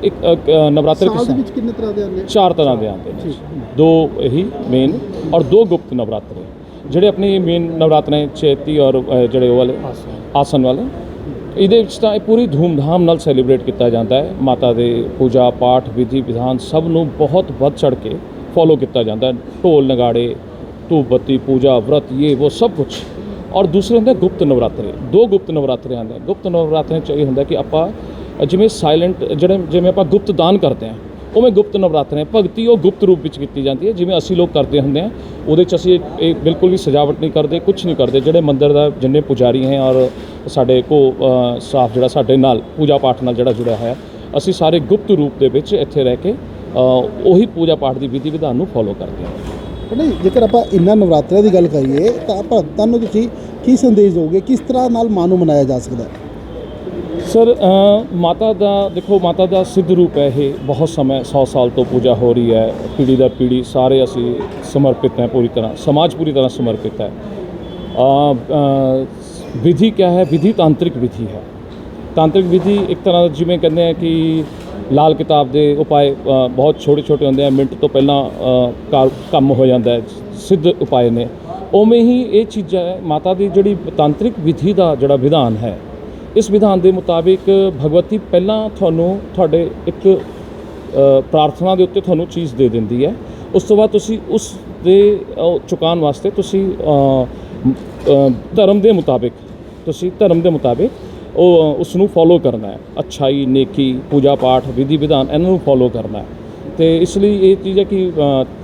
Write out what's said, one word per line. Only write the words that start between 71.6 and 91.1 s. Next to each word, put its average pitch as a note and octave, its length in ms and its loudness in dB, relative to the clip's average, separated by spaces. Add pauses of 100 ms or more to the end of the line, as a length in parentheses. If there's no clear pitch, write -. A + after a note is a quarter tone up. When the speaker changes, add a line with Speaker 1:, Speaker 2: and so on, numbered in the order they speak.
Speaker 1:
ਤਾਂਤਰਿਕ D#3+ 300 2
ਵਿਧੀ F#3 340 0 (100)
ਇੱਕ F3 160 -4
ਤਰ੍ਹਾਂ F3 160 4
ਦਾ F3 60 4
ਜਿਵੇਂ E3 320 -2
ਕਹਿੰਦੇ E3+ 240 2
ਆ E3 100 0
ਕਿ D#3+ 500 -2 (480)
ਲਾਲ D3+ 220 4
ਕਿਤਾਬ D3 380 0
ਦੇ D3 280 2
ਉਪਾਏ, C#3+ 320 2
ਅ, B2+ 360 0
ਬਹੁਤ C3 320 0
ਛੋਟੇ D3 220 2
ਛੋਟੇ D3 240 0
ਹੁੰਦੇ C3+ 200 2
ਆ, C#3 40 2
ਮਿੰਟ C3+ 320 0
ਤੋਂ C#3+ 80 2
ਪਹਿਲਾਂ, C#3 400 2
ਅ, B2 420 0 (200)
ਕਾਰ-, C3+ 180 4 (220)
ਕੰਮ C#3 200 4
ਹੋ C3 140 4
ਜਾਂਦਾ B2 260 2
ਹੈ, A#2 100 0 (380)
ਸਿੱਧ E3+ 280 0
ਉਪਾਏ B2 420 2
ਨੇ। A#2 180 -2 (460)
ਉਵੇਂ A3 280 6
ਹੀ B3 200 4 (100)
ਇਹ A3 140 4
ਚੀਜ਼ਾਂ F#3 360 -4
ਹੈ, F3+ 220 -6
ਮਾਤਾ D#3+ 300 -2
ਦੀ G3 160 -2
ਜਿਹੜੀ G3 280 2 (200)
ਤਾਂਤਰਿਕ D#3 420 0
ਵਿਧੀ D#3+ 340 0
ਦਾ E3+ 220 2
ਜਿਹੜਾ C#3 200 2
ਵਿਧਾਨ C3 420 2
ਹੈ, G#2+ 220 -6 (560)
ਇਸ G#3 160 2
ਵਿਧਾਨ G3 280 4
ਦੇ F#3 120 4
ਮੁਤਾਬਿਕ F#3+ 800 2 (140)
ਭਗਵਤੀ F3 320 0
ਪਹਿਲਾਂ G#3 520 -2
ਤੁਹਾਨੂੰ F3 500 0 (160)
ਤੁਹਾਡੇ E3+ 340 2 (180)
ਇੱਕ, G3 200 -2
ਅ, - 1120 0 (100)